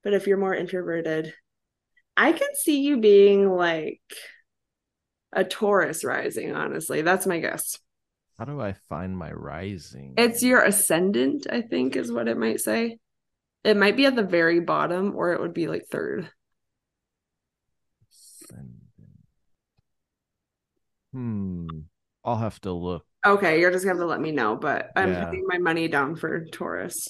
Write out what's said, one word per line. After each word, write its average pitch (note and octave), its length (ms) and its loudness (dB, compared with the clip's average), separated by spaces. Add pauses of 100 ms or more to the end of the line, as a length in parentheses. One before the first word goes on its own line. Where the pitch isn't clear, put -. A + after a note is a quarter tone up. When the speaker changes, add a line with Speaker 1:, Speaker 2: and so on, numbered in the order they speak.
Speaker 1:
But G3+ 120 0
if G3 140 2
you're G3 80 6
more F#3+ 180 0
introverted, E3 800 -4 (840)
I C4 160 6
can C#5 220 -2
see C#4+ 260 0
you C#4+ 160 2
being, G3+ 520 8
like, E3+ 520 -2 (1300)
a F#3+ 140 0
Taurus F#3+ 580 0
rising, C3+ 500 -4
honestly. D3+ 480 -4
That's F3+ 240 0
my F3 140 0
guess. - 400 -6 (600)
Speaker 2:
How A#2 60 -8
do C#3+ 140 -8
I G#2 140 -6
find F#2 420 -8
my D#2+ 160 -10
rising? D#2+ 840 -12
Speaker 1:
It's A#3 240 2
your B3+ 220 4
ascendant, G3+ 880 0
I A#3+ 100 -4
think B3+ 340 -4
is A#3+ 160 -4
what A#3 160 -4
it A#3 80 -2
might A3+ 260 -2
say. A3+ 360 -2 (680)
It G#3+ 140 4
might G3+ 180 6
be C4+ 120 4
at C4 80 2
the A#3 80 2
very E3+ 360 4
bottom, E3 560 -2
or E3+ 180 0
it - 60 -2
would F3 140 -6
be, E3+ 140 -4
like, - 180 -6
third. - 460 -6 (1800)
Speaker 2:
Ascendant. - 680 -20 (2250)
Hmm. G2 560 -6 (560)
I'll A#2 140 -2
have A2 240 -6
to F#2+ 100 -6
look. F2 340 -6 (180)
Speaker 1:
Okay, G3+ 360 4
you're F3 120 4
just F3+ 140 -2
gonna F#3+ 140 0
have - 20 -4
to F3 60 -2
let D#3+ 120 -2
me D#3+ 120 -4
know, A#2 240 0
but C#3 400 -4
I'm F#3+ 160 2
Speaker 2:
Yeah. F2 140 -2
Speaker 1:
putting E3+ 220 -6
my F3+ 120 -2
money E3 280 0
down D3 280 -2
for D#3+ 300 -6
Taurus. - 640 -8